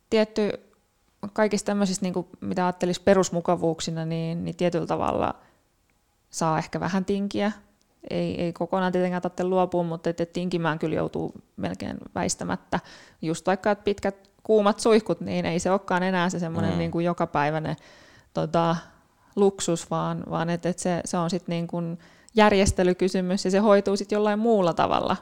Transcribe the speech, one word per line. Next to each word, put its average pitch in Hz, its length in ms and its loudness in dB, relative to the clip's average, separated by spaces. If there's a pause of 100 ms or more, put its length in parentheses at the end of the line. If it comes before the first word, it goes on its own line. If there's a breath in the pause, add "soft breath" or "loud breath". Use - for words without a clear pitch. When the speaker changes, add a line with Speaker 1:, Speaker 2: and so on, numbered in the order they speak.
Speaker 1:
tietty 214 420 2 (800)
kaikista 208 320 0
tämmöisistä, 202 400 0
niinku, 180 240 -4 (120)
mitä 180 240 -2
ajattelisi 180 360 -2
perusmukavuuksina, 170 1040 0
niin, 165 400 -4
niin 170 120 -6
tietyllä 170 300 0
tavalla - 480 -2 (960 soft breath)
saa 160 280 -2
ehkä 160 220 -6
vähän 180 260 -2
tinkiä. 202 460 -2 (580)
Ei, 175 320 -4
ei 170 120 -2
kokonaan 185 380 -2
tietenkään 180 300 0
tarvitse 180 220 -4
luopua, 180 400 0
mutta 170 260 -4
et, 170 120 -4
et 170 120 -6
tinkimään 170 460 -2
kyllä 156 160 -2
joutuu 165 380 -4 (220)
melkein - 420 -8 (180)
väistämättä. 180 640 -4 (420 loud breath)
Just 160 260 -4
vaikka, 196 240 2
että - 120 -4
pitkät - 460 -4 (140)
kuumat 208 360 4
suihkut, 220 420 2
niin 180 240 -4
ei 170 140 0
se 226 120 0
olekaan 185 320 0
enää 185 260 0
se 180 100 -4
semmoinen 165 320 -2
Speaker 2:
Mm. 180 60 -2
Speaker 1:
niinku 170 220 -2
jokapäiväinen, 156 760 0 (580 loud breath)
tota, 165 420 0 (600 loud breath)
luksus, 196 560 0
vaan, 165 380 -2
vaan 165 200 -2
et, 170 160 -2
et 175 140 -2
se, 180 260 -2
se - 120 -4
on 170 120 0
sit 175 180 -4
niin 170 200 -4
kuin 170 320 -6 (360 soft breath)
järjestelykysymys 190 1120 4
ja 185 60 0
se 196 80 4
hoituu 202 360 4
sit 202 160 -6
jollain 208 280 2
muulla 208 340 4
tavalla. - 480 0